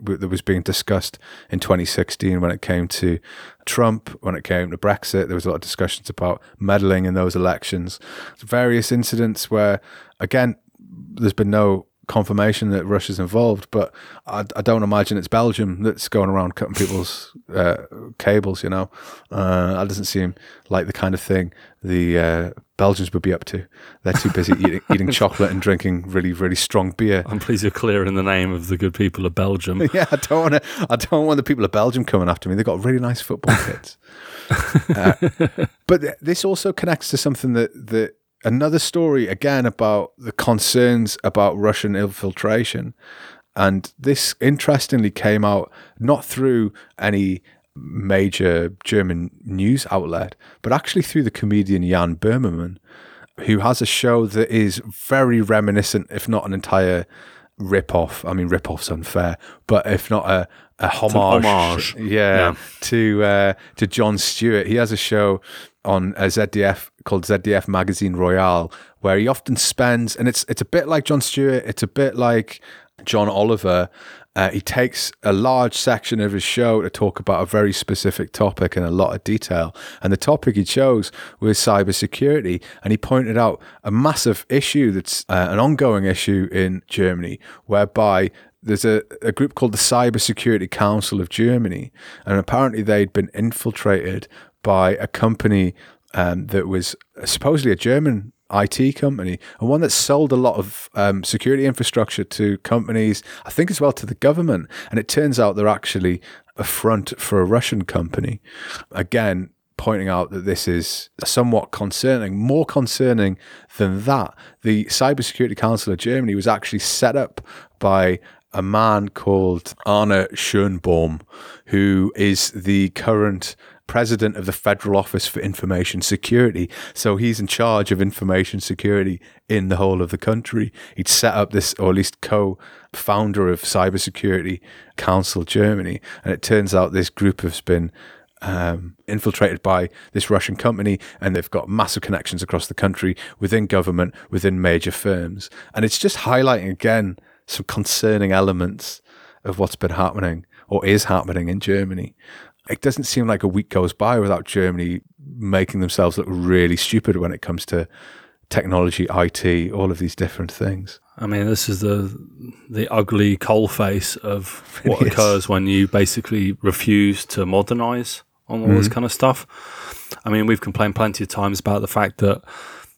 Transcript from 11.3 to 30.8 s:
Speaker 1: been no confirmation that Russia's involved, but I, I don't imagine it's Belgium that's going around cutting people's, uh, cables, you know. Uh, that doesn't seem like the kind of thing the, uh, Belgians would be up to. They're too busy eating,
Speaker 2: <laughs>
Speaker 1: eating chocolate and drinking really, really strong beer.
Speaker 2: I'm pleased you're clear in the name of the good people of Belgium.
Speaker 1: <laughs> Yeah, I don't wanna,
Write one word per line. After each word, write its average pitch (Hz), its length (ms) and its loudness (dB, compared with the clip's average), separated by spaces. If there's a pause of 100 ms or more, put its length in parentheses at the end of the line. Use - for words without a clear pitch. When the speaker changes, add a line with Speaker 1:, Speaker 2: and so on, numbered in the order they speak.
Speaker 1:
been 104 160 0
no 101 360 2 (220)
confirmation 104 640 0
that 92 140 -2
Russia's 95 340 -2
involved, 104 520 0
but 104 220 0 (340)
I, 104 160 -6 (120)
I 107 60 -6
don't 113 220 2
imagine 104 340 0
it's 92 120 -8
Belgium 107 540 0
that's - 260 -2
going 98 200 2
around 92 260 0
cutting - 180 -6
people's, 95 580 -4 (220)
uh, 90 240 2 (400)
cables, 101 440 0
you 95 80 -4
know. 95 220 -4 (400)
Uh, 92 440 0
that 95 120 -2
doesn't 98 180 -6
seem 92 300 -4 (340)
like 92 160 0
the 98 80 -8
kind 95 200 -2
of 92 80 -2
thing 92 320 -2 (280)
the, 87 380 2
uh, 85 320 0 (240)
Belgians 95 380 2
would 87 80 -2
be 95 100 0
up 85 140 -4
to. 90 200 -8 (380)
They're 95 100 0
too - 180 0
busy 90 280 0
eating, 92 260 -2
Speaker 2:
<laughs> - 80 0
Speaker 1:
eating 95 180 0
chocolate 98 400 2
and 95 100 -4
drinking 92 480 -2
really, 92 240 -2
really 92 220 -2
strong 92 360 -2
beer. 101 340 0
Speaker 2:
I'm 104 140 -6
pleased 104 240 -2
you're 104 80 0
clear 101 340 0
in 95 100 -2
the 95 80 0
name 95 280 2
of 85 160 -6
the 92 100 -2
good 92 160 -2
people 95 320 0
of 87 80 -2
Belgium. 95 540 -2
Speaker 1:
<laughs> - 60 -4
Yeah, 185 180 2
I - 60 2
don't - 260 0
wanna, - 180 2 (280)